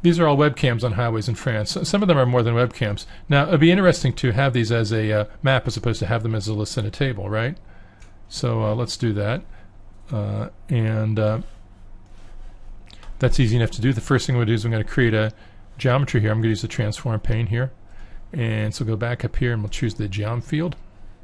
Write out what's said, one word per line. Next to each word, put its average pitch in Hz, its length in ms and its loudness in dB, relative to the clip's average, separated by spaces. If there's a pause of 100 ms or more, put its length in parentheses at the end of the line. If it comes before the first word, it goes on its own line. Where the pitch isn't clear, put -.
These 170 160 4
are 170 80 4
all 147 100 4
webcams 135 460 2
on 120 100 0
highways 113 360 -2
in 113 80 -2
France. 107 400 -4
S-, 160 120 -4
some 202 140 2
of 208 60 2
them 160 100 6
are 131 80 6
more 123 160 4
than 117 120 2
webcams. 117 520 0 (220)
Now, 143 180 4
it'd 170 140 4
be 165 100 8
interesting 175 440 4
to 127 180 0
have 135 200 2
these 117 200 0
as 113 200 2
a, 110 200 0
uh, 107 120 2 (200)
map 135 240 2
as 110 80 -4
opposed 110 240 -2
to 104 60 -2
have 110 180 -2
them 113 100 -2
as 104 140 -4
a 110 60 -2
list 104 220 -4
in 107 80 -2
a 101 60 -4
table, 104 400 -4
right? 113 260 -2 (720)
So, 113 360 -2
uh, 107 100 0
let's 117 220 -4
do 117 160 0
that. 104 300 -2 (680)
Uh, 104 380 -4 (200)
and, 110 520 0
uh, 107 180 2 (1800)
that's 127 180 4
easy 117 160 4
enough 117 160 4
to - 100 -8
do. 131 120 2
The 117 80 -2
first - 260 0
thing 127 100 0
we'll 120 100 2
do 107 60 2
is 110 120 0
I'm 117 80 0
gonna 110 100 0
create 113 320 4
a 107 160 4 (480)
geometry 131 420 2
here. 107 120 4
I'm 110 80 2
gonna 113 80 4
use 110 140 0
the 113 60 -4
transform 110 520 -2
pane 113 260 0
here. 120 240 0 (600)
And 110 420 -2
so - 100 -4
go 110 120 -2
back 117 280 -4
up - 120 -2
here 120 160 2
and 110 100 -2
we'll 104 80 -4
choose - 240 -2
the 104 140 -4
geom 104 340 -4
field. 156 320 -2 (500)